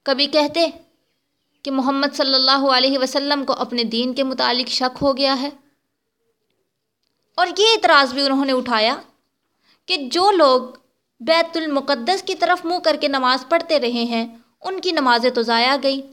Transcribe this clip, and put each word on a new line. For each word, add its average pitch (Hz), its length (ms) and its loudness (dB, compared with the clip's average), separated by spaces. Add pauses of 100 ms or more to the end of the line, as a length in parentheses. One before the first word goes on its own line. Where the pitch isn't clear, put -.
کبھی 277 240 0
کہتے 302 380 0 (1000)
کہ 277 80 -8
محمد 277 440 -2
صلی 269 180 -2
اللہ 269 360 2
علیہ 262 300 2
وسلم 277 460 -2
کو 269 80 0
اپنے 240 300 -4
دین 233 300 -2
کے 269 100 0
متعلق 254 460 -2
شک 254 320 -2
ہو 269 160 2
گیا 269 240 0
ہے، 285 80 -6 (1900)
اور 359 120 2 (100)
یہ 403 80 4
اعتراض 330 480 4
بھی 277 80 -2
انہوں 269 240 0
نے 262 80 0
اٹھایا 247 420 0 (880)
کہ 359 120 -2
جو 320 340 0
لوگ 269 300 4 (580)
بیت 330 380 0
المقدس 285 680 -2
کی 370 120 -6
طرف 349 300 0
منہ 339 140 -2
کر 320 220 0
کے 294 60 0
نماز 262 420 0
پڑھتے 330 300 0
رہے 240 100 -2
ہیں، 233 480 -4 (240)
ان 370 200 -8
کی 370 100 -4
نمازیں 254 380 2
تو 247 120 -2
ضائع 233 420 2
گئیں۔ 269 180 -2 (120)